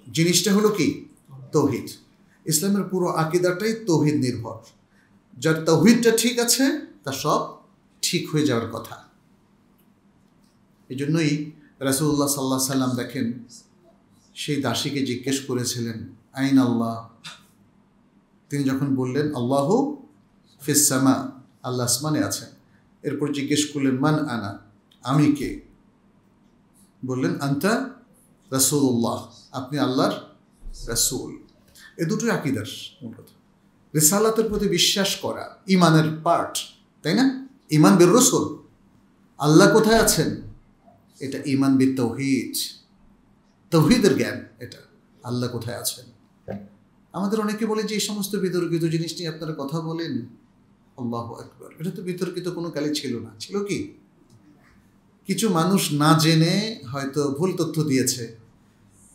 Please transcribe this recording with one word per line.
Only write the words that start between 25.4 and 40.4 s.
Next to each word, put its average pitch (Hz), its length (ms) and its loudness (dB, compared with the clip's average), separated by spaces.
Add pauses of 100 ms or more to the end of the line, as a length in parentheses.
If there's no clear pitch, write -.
বললেন, 143 340 -2
"আনতা 180 480 0 (640)
রাসূলুল্লাহ", 127 840 0 (200)
আপনি 139 260 -8
আল্লাহর 131 340 0 (760)
রাসূল। - 520 -4 (580)
এ 170 80 -4
দুটোই 226 260 -2
আকীদার 113 340 -4 (380)
মূল 113 100 -14
কথা। - 220 -20 (600)
রিসালাতের 214 540 2
প্রতি 202 200 -2
বিশ্বাস 190 480 0
করা - 400 -10 (100)
ইমানের 160 580 4
পার্ট, 165 340 0 (440)
তাই 160 120 -2
না? 262 340 0 (220)
ইমান 170 260 6
বির 175 180 8
রাসূল, 196 440 2 (800)
আল্লাহ 156 340 8
কোথায় 220 300 6
আছেন, - 400 0 (800)